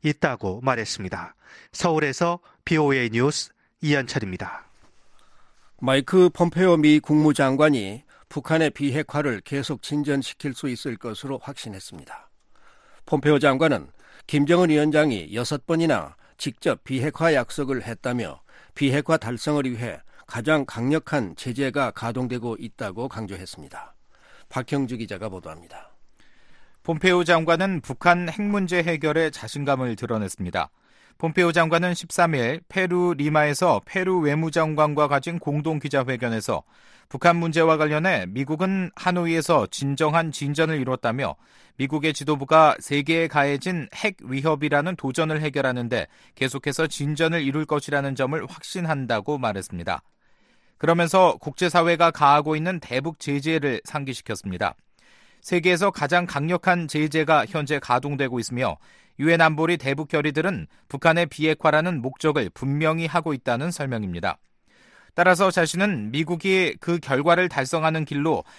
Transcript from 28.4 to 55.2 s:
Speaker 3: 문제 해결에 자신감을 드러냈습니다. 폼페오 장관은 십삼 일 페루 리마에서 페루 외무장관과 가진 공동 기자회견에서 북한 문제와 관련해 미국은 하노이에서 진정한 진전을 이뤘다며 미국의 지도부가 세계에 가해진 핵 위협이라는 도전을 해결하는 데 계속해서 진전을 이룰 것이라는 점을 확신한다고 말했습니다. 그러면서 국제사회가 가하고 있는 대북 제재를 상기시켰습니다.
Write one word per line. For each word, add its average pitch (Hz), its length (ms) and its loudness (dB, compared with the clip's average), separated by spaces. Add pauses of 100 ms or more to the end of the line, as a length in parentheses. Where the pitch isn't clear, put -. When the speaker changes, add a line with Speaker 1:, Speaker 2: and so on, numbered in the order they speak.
Speaker 3:
문제 190 400 0
해결에 156 480 0
자신감을 131 680 -4
드러냈습니다. 98 720 -4 (500)
폼페오 170 320 2
장관은 170 440 2
십삼 170 400 0
일 127 340 0
페루 180 480 0
리마에서 147 680 2
페루 185 340 0
외무장관과 151 880 2
가진 143 320 -2
공동 151 400 -2
기자회견에서 123 840 -2 (480)
북한 170 280 4
문제와 165 400 4
관련해 151 500 0
미국은 160 680 -2
하노이에서 165 720 2
진정한 151 640 0
진전을 151 480 0
이뤘다며 123 560 -2 (420)
미국의 147 360 -2
지도부가 147 640 4
세계에 160 480 0
가해진 143 680 -2
핵 208 260 -4
위협이라는 147 760 -2
도전을 156 460 -2
해결하는 131 480 -2
데 110 160 -2 (300)
계속해서 135 500 -2
진전을 156 560 0
이룰 147 240 -2
것이라는 143 480 -2
점을 135 340 -2
확신한다고 139 920 -4
말했습니다. 92 640 -6 (760)
그러면서 170 600 4
국제사회가 170 760 2
가하고 151 440 4
있는 165 240 -2
대북 143 400 -6
제재를 143 640 -2
상기시켰습니다. 110 920 -6 (640)